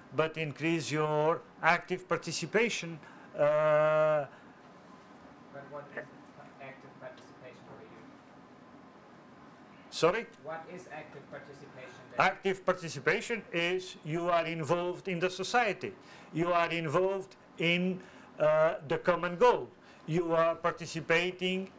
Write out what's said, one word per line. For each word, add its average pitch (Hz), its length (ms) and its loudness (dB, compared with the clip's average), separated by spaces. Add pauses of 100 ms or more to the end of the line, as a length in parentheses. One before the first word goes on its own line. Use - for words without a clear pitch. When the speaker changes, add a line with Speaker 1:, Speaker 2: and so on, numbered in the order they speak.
(160)
Speaker 1:
but 156 220 0
increase 156 540 -2
your 151 500 2 (220)
active 170 440 0
participation. 170 920 -2 (360)
Uh, 151 920 4 (1300)
Speaker 2:
But 139 180 -16
what 143 140 -14 (100)
is - 80 -8 (580)
active - 380 -18
participation - 720 -18
for - 120 -20
you? - 200 -20 (1900)
Speaker 1:
Sorry? 208 340 2 (180)
Speaker 2:
What 160 220 -10 (100)
is 180 160 -16
active 151 400 -16
participation - 800 -18
then? - 100 -4
Speaker 1:
Active 190 460 0
participation 180 800 -2 (100)
is 180 500 -2
you 170 260 -2
are 170 160 2
involved 170 640 -2
in 175 120 -2
the 180 100 2
society. 185 640 -2 (400)
You 170 180 0
are 170 180 2
involved 180 640 0 (220)
in, 180 440 2 (380)
uh, 156 360 4 (120)
the 160 100 0
common 175 400 0
goal. 220 320 4 (380)
You 165 260 0
are 165 220 4
participating 175 1200 -2